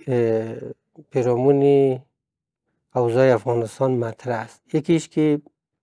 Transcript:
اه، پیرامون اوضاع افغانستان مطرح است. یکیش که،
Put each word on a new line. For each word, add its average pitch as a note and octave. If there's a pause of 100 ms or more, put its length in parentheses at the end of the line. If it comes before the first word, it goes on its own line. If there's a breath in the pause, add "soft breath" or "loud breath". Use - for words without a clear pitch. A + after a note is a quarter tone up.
اه، A2+ (680)
پیرامون C3+ (960)
اوضاع B2+
افغانستان A#2+
مطرح A#2
است. A#2 (120)
یکیش D#3
که، D3+ (420)